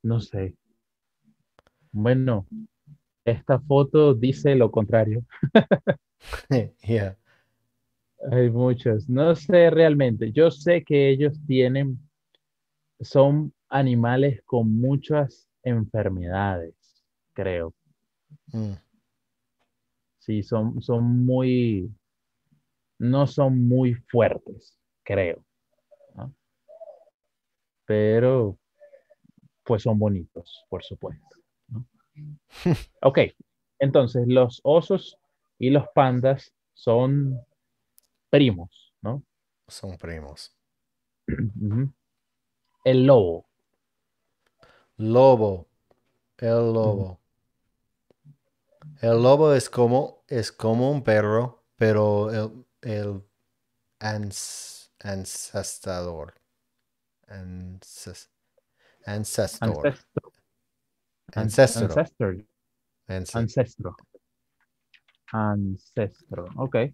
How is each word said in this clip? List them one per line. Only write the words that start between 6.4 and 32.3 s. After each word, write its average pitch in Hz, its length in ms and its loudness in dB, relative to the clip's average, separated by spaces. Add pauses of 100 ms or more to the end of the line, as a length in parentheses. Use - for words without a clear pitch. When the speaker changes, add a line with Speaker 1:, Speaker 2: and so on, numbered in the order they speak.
Speaker 2:
<laughs> 113 340 -2
Yeah. 101 340 -4 (1120)
Speaker 1:
Hay 123 180 2
muchos. 120 600 -2
No 151 260 2
sé 170 340 6
realmente. 139 600 2
Yo 156 200 4
sé 170 320 0
que 139 260 4
ellos 143 360 0
tienen, 131 540 0 (1000)
son 143 520 2 (160)
animales 127 760 0
con 113 340 0
muchas 139 680 -2 (140)
enfermedades, 98 1120 -4 (600)
creo. 87 400 -6 (800)
Speaker 2:
Mm. 107 200 -6 (1500)
Speaker 1:
Sí, 107 160 -4
son, 113 400 -4
son 120 440 0
muy, 123 680 0 (1040)
no 131 280 2
son 131 400 0
muy 123 280 2 (160)
fuertes, - 680 -2 (260)
creo, 95 400 -4 (720)
¿no? 135 180 -14 (1500)
Pero, 110 720 0 (1040)
pues, 107 200 -2
son 110 160 0
bonitos, 95 680 -6
por 92 140 -10
supuesto, - 540 -18 (320)
¿no? 117 180 -14 (640)